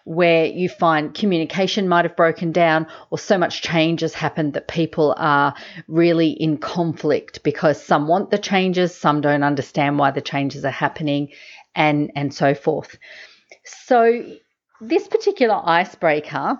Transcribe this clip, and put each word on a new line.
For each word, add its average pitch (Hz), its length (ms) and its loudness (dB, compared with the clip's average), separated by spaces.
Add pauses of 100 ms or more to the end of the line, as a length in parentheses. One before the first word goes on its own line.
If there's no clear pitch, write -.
where 165 420 2
you 180 240 -4
find 151 420 0
communication 190 720 -2
might 175 200 2
have 165 100 -8
broken 165 340 2
down 160 360 2 (240)
or - 80 -6
so - 180 0
much 175 240 -2
change 160 400 0
has 160 140 -4
happened 151 400 -4
that - 120 -8
people 160 520 0
are 143 360 2 (320)
really 165 440 2
in 156 260 -2
conflict - 840 -4
because 151 420 0
some 151 240 0
want 190 220 0
the 202 80 2
changes, 185 560 0
some 151 260 0
don't 143 220 2
understand 143 560 0
why 139 120 2
the 143 120 -4
changes 139 420 -6
are 135 60 -2
happening, 143 580 -4 (460)
and, 147 420 0
and 143 160 -4
so 143 220 2
forth. 143 420 -4 (680)
So 233 600 2 (560)
this 311 280 -2
particular 269 540 2
icebreaker, 165 960 0